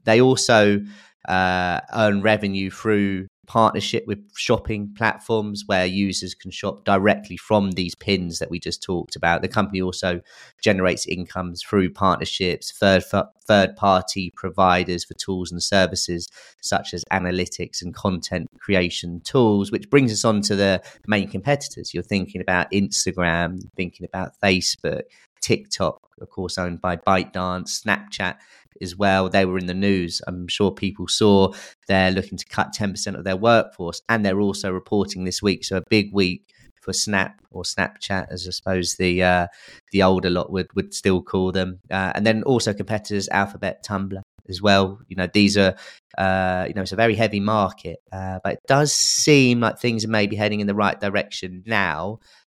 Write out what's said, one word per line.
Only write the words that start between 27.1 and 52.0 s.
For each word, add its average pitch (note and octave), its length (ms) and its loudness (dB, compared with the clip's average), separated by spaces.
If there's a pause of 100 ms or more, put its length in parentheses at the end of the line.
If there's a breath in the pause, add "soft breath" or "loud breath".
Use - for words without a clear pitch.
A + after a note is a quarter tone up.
Snapchat - 540 -2 (440 soft breath)
as F2+ 160 -10
well. F#2+ 320 2
They G2 160 4
were F#2 140 -2
in F2+ 80 -4
the F2+ 80 -4
news. F#2+ 520 0
I'm F2 220 -8
sure G2 220 2
people F2+ 360 -6
saw G2 460 4 (360 loud breath)
they're F#2+ 240 4
looking F#2+ 260 -6
to - 80 -14
cut - 260 -4
ten G2+ 200 -4
percent - 240 -8
of E2+ 80 -12
their F#2+ 120 -2
workforce, G2+ 720 0
and A2+ 160 2
they're G2 160 2
also G2 300 -2
reporting F#2 540 -4
this F2+ 180 -6
week. G2 220 0
So F#2+ 120 -4
a F2+ 140 -2
big G2+ 220 2
week F#2 420 -2 (260 soft breath)
for F#2+ 120 -8
Snap F#2+ 580 -2
or F#2 140 -12
Snapchat, - 640 -6
as F2+ 160 -10
I F2+ 40 -10
suppose F2+ 440 -4
the, F2+ 280 0
uh, F2+ 240 4 (440 loud breath)
the G2 140 4
older F#2 260 4
lot F2+ 220 -2
would, F#2 220 -4
would - 200 -4
still F#2 280 0
call F#2 300 -2
them. F#2 280 -4 (100)
Uh, F#2+ 240 -2
and G#2 100 -2
then A2 200 2
also A#2 280 2
competitors, G#2 560 -4
Alphabet, G2 560 -4
Tumblr F#2+ 360 -6 (280)
as F#2 140 -8
well. G2 460 4
You - 80 -14
know, F2+ 160 -2
these G2+ 260 6
are, F#2+ 160 4 (420 loud breath)
uh, F#2 520 0
you - 60 -8
know, G2 80 -6
it's F2+ 100 -8
a F#2+ 40 -8
very A2 200 2
heavy G#2 240 0
market, G2+ 580 -2 (140)
uh, F#2+ 300 -8
but - 120 -4
it - 140 -10
does C#3+ 240 4
seem B2+ 680 4
like A2+ 200 0
things A2+ 240 -2
are G#2+ 40 -6
maybe G#2+ 280 0
heading G#2 240 0
in G2+ 80 -2
the G2 60 -2
right G2+ 240 0
direction F#2+ 680 -6
now. G2 540 -2 (280 soft breath)